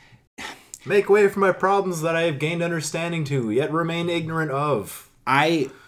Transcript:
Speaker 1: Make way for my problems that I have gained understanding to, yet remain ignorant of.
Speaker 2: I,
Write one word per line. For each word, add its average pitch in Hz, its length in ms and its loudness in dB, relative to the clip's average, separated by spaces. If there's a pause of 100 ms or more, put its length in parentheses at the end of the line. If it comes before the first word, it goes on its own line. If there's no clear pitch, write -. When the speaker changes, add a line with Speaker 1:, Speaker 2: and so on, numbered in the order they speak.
(840)
Speaker 1:
Make 202 260 2
way 202 180 8
for 202 120 -4
my 190 120 4
problems 180 500 0
that 165 140 0
I 165 80 2
have 156 160 0
gained 170 240 -2
understanding 170 640 -4
to, 131 260 -2
yet 139 200 0
remain 165 380 -2
ignorant 160 400 -2
of. 135 600 -4 (180)
Speaker 2:
I, 147 420 2 (180)